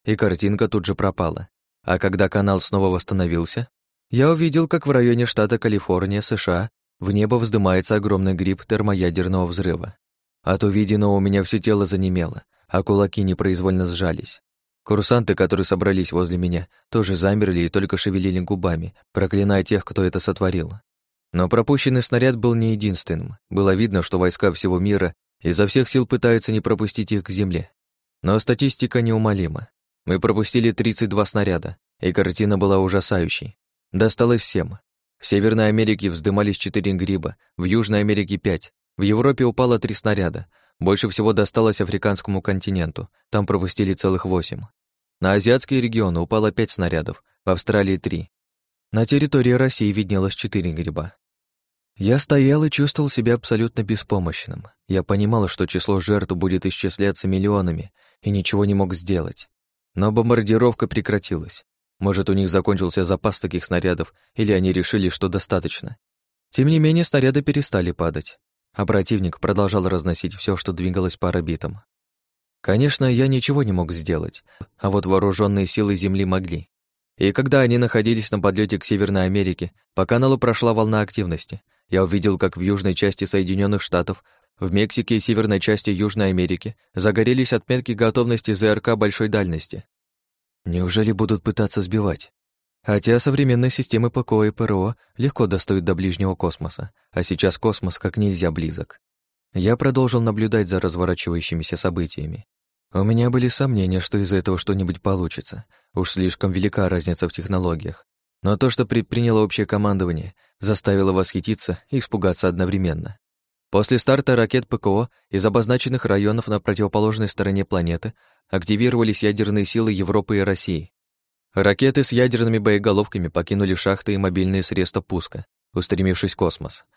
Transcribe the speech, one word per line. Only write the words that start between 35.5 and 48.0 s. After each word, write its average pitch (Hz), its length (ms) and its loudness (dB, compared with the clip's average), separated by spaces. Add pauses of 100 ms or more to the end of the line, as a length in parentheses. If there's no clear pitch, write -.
Америке 107 420 2
вздымались 98 460 0
четыре 98 360 -2
гриба, 95 440 -2 (200)
в 90 80 -4
Южной 104 360 2
Америке 101 380 0
пять, - 340 -4 (240)
в 92 60 -6
Европе 120 420 2
упало 120 340 2
три 107 160 -4
снаряда. 92 540 -2 (300)
Больше 98 300 2
всего 107 240 2
досталось 107 480 2
африканскому 98 640 -2
континенту, 92 640 -4 (220)
там 104 160 0
пропустили 95 460 0
целых 95 320 0
восемь. 92 380 -2 (580)
На 190 140 4
азиатские 131 460 2
регионы 110 380 0
упало 107 320 0
пять 110 220 -2
снарядов, 82 500 -4 (220)
в 95 60 0
Австралии 95 460 0
три. 85 340 -8 (600)